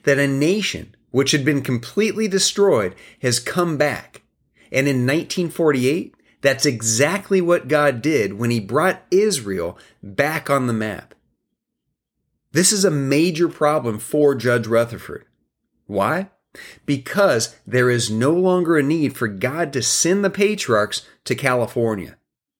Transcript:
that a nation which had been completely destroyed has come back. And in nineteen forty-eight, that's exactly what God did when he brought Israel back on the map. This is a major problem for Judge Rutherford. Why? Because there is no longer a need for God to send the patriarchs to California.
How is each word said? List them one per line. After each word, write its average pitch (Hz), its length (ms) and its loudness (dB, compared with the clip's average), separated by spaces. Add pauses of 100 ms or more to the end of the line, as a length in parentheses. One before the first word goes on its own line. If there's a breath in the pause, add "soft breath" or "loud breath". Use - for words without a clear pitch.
that 139 120 4
a 139 100 2
nation 147 680 -2 (160)
which 139 180 2
had 139 160 0
been 143 160 0
completely 196 680 -2
destroyed 180 680 2 (260 loud breath)
has 123 180 0
come 170 380 -4
back. 135 460 -4 (480 soft breath)
And 135 160 0
in 127 180 0
nineteen 160 460 -2
forty-eight, 147 640 0 (260 soft breath)
that's 135 240 0
exactly 143 760 0
what 170 260 2
God 143 340 2
did 110 380 0
when 117 100 0
he 120 100 2
brought 147 520 -2
Israel 113 680 0 (240 soft breath)
back 139 480 -4
on 135 160 2
the 117 80 0
map. 110 400 -6 (1400)
This 185 180 2
is 196 120 0
a 196 60 6
major 156 580 2
problem 147 520 0
for 147 340 2
Judge 120 320 0
Rutherford. 117 600 -2 (600)
Why? 117 460 -2 (560 loud breath)
Because 143 680 0 (120)
there 123 200 2
is 120 220 0
no 117 220 2
longer 180 460 2
a 143 40 2
need 147 340 0
for 117 120 -4
God 131 460 -4
to 127 100 -4
send 196 420 0
the 190 60 0
patriarchs 196 720 0 (200 soft breath)
to 123 100 -2
California. 117 800 -2 (420)